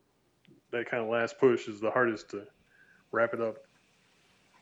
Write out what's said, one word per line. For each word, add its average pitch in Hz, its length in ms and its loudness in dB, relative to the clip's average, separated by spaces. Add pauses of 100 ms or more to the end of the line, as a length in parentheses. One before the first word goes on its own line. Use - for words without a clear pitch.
(720)
that 120 200 -4
kind 123 120 -2
of 110 60 -4
last 117 300 0
push 120 300 4
is 104 120 -10
the 107 100 -2
hardest 117 400 0
to 101 140 -10 (680)
wrap 113 220 0
it 117 60 -4
up. 113 180 -4 (1040)